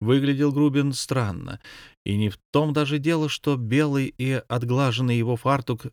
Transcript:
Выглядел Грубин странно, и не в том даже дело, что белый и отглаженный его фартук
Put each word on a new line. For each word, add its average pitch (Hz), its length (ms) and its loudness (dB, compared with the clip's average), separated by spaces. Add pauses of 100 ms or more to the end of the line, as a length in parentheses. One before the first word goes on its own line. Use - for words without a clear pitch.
Выглядел 139 500 2
Грубин 143 420 2
странно, 98 680 -4 (440)
и 101 120 0
не 107 120 2
в 98 80 -6 (140)
том 147 220 2
даже 147 260 0
дело, 156 300 0
что 143 280 -2
белый 135 640 0
и 131 300 -2
отглаженный 123 680 0
его 117 200 0
фартук 127 560 -2